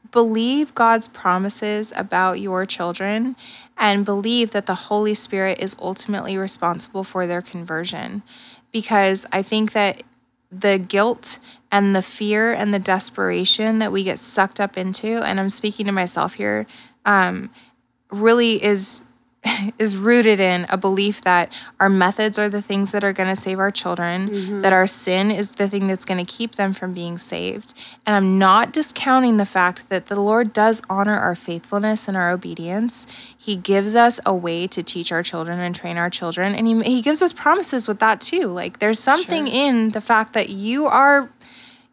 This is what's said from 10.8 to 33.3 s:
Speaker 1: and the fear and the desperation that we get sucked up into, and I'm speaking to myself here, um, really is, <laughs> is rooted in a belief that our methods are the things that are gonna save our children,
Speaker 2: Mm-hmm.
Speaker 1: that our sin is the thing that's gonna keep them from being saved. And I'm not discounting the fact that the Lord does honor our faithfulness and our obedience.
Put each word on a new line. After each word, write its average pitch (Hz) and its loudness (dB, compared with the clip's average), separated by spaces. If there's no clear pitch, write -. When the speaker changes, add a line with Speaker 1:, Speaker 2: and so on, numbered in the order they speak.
Speaker 1:
and 202 4
the 185 0
fear 214 0
and 208 -2
the 196 0
desperation 190 0
that 208 -2
we 196 -2
get 185 -4
sucked - 0
up 196 -4
into, 214 -4
and 196 -2
I'm 196 -2
speaking 208 -4
to 202 0
myself 180 -2
here, 208 -4
um, 190 2
really 226 4
is, 202 2
<laughs> 208 -4
is 208 -2
rooted 220 4
in 180 0
a 190 0
belief 196 0
that 180 2
our 196 4
methods 202 2
are 208 0
the 208 -4
things 196 -2
that 202 -2
are 196 0
gonna 190 -2
save 190 -2
our 196 2
children, 175 -4
Speaker 2:
Mm-hmm. 202 -6
Speaker 1:
that 190 4
our 185 6
sin 196 2
is 202 -2
the 202 0
thing 196 -2
that's 190 -2
gonna 180 -2
keep 226 -8
them 196 0
from 185 -8
being 175 -8
saved. - -6
And 214 2
I'm 190 4
not 196 6
discounting 262 2
the 202 2
fact 180 0
that 185 -2
the 202 -2
Lord 214 2
does 220 2
honor 202 0
our 175 0
faithfulness 202 -4
and 190 -4
our 175 0
obedience. 180 -4